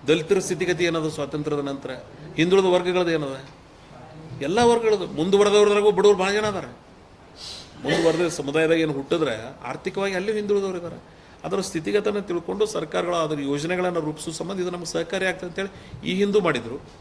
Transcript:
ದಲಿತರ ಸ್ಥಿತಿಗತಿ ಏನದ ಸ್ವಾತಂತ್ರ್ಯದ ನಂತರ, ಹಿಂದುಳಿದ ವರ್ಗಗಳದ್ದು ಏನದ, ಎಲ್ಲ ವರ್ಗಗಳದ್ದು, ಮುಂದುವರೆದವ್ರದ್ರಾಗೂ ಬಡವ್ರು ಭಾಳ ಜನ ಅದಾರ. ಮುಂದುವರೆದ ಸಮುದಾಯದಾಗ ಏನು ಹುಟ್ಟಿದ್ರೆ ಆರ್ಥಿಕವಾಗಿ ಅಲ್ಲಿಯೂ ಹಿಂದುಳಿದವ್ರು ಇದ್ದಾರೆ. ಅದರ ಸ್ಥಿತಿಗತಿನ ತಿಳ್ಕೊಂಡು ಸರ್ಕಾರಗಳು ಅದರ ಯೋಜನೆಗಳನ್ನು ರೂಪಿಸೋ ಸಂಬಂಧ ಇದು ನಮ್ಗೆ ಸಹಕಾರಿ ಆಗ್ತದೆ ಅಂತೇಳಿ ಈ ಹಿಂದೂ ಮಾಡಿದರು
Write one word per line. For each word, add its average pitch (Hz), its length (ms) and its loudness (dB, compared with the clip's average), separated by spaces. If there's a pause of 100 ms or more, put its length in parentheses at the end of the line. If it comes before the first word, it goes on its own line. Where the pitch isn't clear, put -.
ದಲಿತರ 170 300 4
ಸ್ಥಿತಿಗತಿ 175 460 -2
ಏನದ 160 240 0
ಸ್ವಾತಂತ್ರ್ಯದ 147 520 -4
ನಂತರ, 139 300 -6 (460)
ಹಿಂದುಳಿದ 180 280 4
ವರ್ಗಗಳದ್ದು 180 480 2
ಏನದ, 139 280 -4 (1000)
ಎಲ್ಲ 160 200 0
ವರ್ಗಗಳದ್ದು, 226 460 4
ಮುಂದುವರೆದವ್ರದ್ರಾಗೂ 202 840 6
ಬಡವ್ರು 202 280 6
ಭಾಳ 190 140 0
ಜನ 214 140 0
ಅದಾರ. 190 180 -4 (1160)
ಮುಂದುವರೆದ 165 460 2
ಸಮುದಾಯದಾಗ 156 520 2
ಏನು 156 120 0
ಹುಟ್ಟಿದ್ರೆ 139 720 -2
ಆರ್ಥಿಕವಾಗಿ 190 520 -4
ಅಲ್ಲಿಯೂ 208 220 -2
ಹಿಂದುಳಿದವ್ರು 196 400 0
ಇದ್ದಾರೆ. - 460 -12 (220)
ಅದರ 190 160 -2
ಸ್ಥಿತಿಗತಿನ 202 580 -2
ತಿಳ್ಕೊಂಡು 190 480 -4
ಸರ್ಕಾರಗಳು 175 500 -4
ಅದರ 156 240 -2
ಯೋಜನೆಗಳನ್ನು 165 600 -2
ರೂಪಿಸೋ 151 300 -6
ಸಂಬಂಧ 175 300 -8
ಇದು 180 100 -2
ನಮ್ಗೆ 175 160 -8
ಸಹಕಾರಿ 175 400 -4
ಆಗ್ತದೆ 180 200 -4
ಅಂತೇಳಿ - 640 -10
ಈ 180 40 0
ಹಿಂದೂ 202 260 4
ಮಾಡಿದರು 131 420 -2 (180)